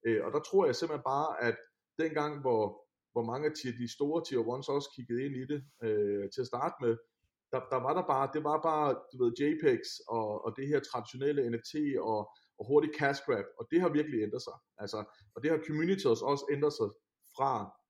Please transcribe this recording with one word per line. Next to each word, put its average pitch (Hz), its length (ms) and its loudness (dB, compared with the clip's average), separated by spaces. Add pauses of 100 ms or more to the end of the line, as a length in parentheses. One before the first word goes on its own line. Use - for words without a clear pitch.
Øh, 110 200 4
og - 60 -2
der 147 80 0
tror 190 260 2
jeg 127 100 4
simpelthen 147 400 -2
bare, 151 140 0 (180)
at 117 80 2 (480)
dengang, 151 380 -2
hvor, 117 220 4 (480)
hvor 117 200 -2
mange 139 180 -2
af 151 60 -4
tier, 127 260 -4
de 120 160 -6
store 151 280 0
tier 117 260 0
ones 135 180 -6
også 139 260 -2
kiggede 123 300 -4
ind 139 100 -4
i 127 160 -6
det, 143 100 -2 (220)
øh, 101 500 0
til 131 80 -6
at 120 120 -4
starte 139 220 -2 (100)
med, 117 80 4 (580)
der, 127 100 0 (120)
der 127 140 2
var 147 120 2
der 175 140 -2
bare, 135 220 2
det 151 80 0
var 151 140 2 (140)
bare, 151 160 2 (240)
du - 120 -20
ved, 120 160 4
J 139 40 2 (200)
pegs 123 260 4 (180)
og, 107 380 -4
og - 120 -2
det 135 100 -6
her 147 120 4
traditionelle 131 720 -2
N 117 120 -2
F - 100 -20
T - 40 -10 (360)
og, 107 80 2 (400)
og - 80 -8
hurtigt 151 320 4
cash 143 260 2
grab, 107 200 0 (140)
og 117 120 -10
det 170 100 4
har 180 80 4
virkelig 147 340 0
ændret 107 180 -4
sig. - 160 -12 (200)
Altså, 104 200 -8 (380)
og 117 80 -12
det 156 80 2
har 156 160 2
communities 160 540 2 (100)
også 139 140 -2 (100)
ændret 143 180 0
sig 104 160 0 (460)
fra. 135 180 2 (360)